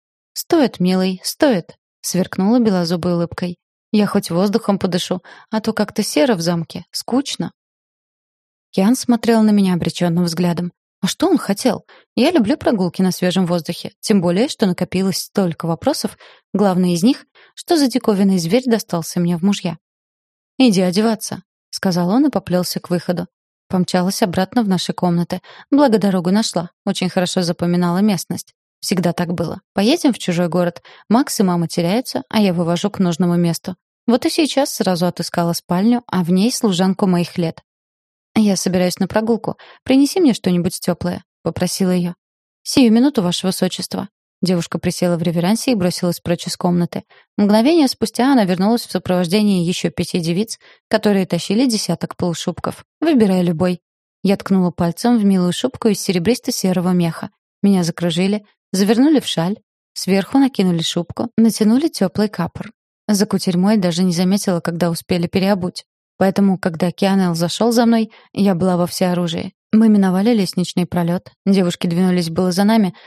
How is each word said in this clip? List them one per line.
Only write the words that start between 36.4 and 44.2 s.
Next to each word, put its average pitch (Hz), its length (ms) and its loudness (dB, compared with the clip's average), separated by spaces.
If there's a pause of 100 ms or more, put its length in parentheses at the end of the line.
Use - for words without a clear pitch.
служанку 190 560 0
моих 175 300 0
лет. 175 240 -4 (760)
«Я 208 220 2
собираюсь 180 440 0
на 190 80 0
прогулку. 220 480 -2 (260)
Принеси 277 380 2
мне 294 120 6
что-нибудь 175 480 0
теплое», 175 440 -4 (180)
попросила 180 480 -2
ее. 175 240 -2 (480)
«Сию 240 300 4
минуту, 240 300 2
ваше 175 240 -2
высочество». 190 640 -2 (320)